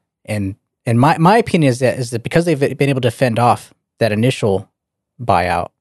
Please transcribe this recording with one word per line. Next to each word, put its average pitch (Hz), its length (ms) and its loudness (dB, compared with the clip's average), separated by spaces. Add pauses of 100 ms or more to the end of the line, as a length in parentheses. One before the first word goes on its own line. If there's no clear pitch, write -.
(240)
And, 104 320 -6 (300)
and 117 120 0
my, 156 200 4
my 180 200 4
opinion 175 320 2
is 123 100 -2
that, 123 200 0
is 120 120 -8
that 117 120 -6
because 170 220 -2
they've 139 320 -2
been 139 120 2
able 131 120 -2
to 123 100 0
fend 120 280 -2
off 117 340 0 (240)
that 107 160 0
initial 107 560 0 (520)
buyout 90 600 -2